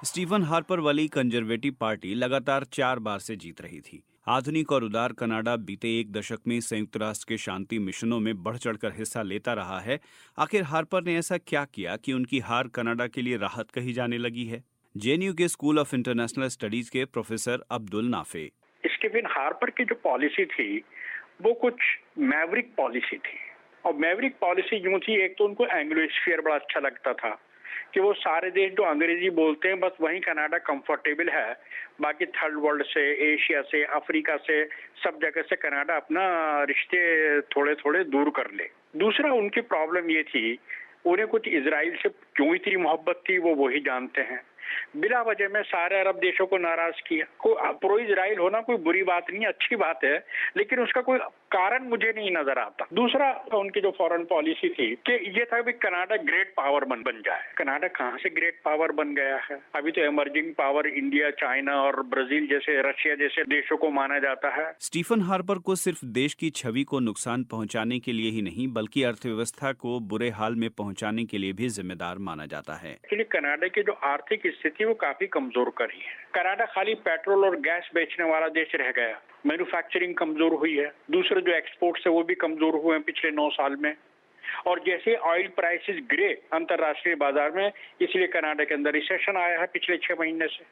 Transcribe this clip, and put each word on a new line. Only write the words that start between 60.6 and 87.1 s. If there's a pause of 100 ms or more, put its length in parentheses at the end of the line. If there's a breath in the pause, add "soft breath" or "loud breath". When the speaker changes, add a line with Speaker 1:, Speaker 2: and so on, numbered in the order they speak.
Speaker 2:
India,
China
और
Brazil
जैसे,
Russia
जैसे
देशों
को
माना
जाता
है।
Speaker 1:
Stephen
Harper
को
सिर्फ
देश
की
छवि
को
नुकसान
पहुंचाने
के
लिए
ही
नहीं,
बल्कि
अर्थव्यवस्था
को
बुरे
हाल
में
पहुंचाने
के
लिए
भी
जिम्मेदार
माना
जाता
है।
Speaker 2:
एक्चुअली
कनाडा
की
जो
आर्थिक
स्थिति,
वो
काफी
कमजोर
करी
है। (180)
कनाडा
खाली
पेट्रोल
और
गैस
बेचने
वाला
देश
रह
गया, (240)
मैन्युफैक्चरिंग
कमजोर
हुई
है, (180)
दूसरे
जो
एक्सपोर्ट्स
है
वो
भी
कमजोर
हुए
हैं
पिछले
नौ
साल
में। (720 loud breath)
और
जैसे
oil
prices (160)
गिरे (120)
अंतर्राष्ट्रीय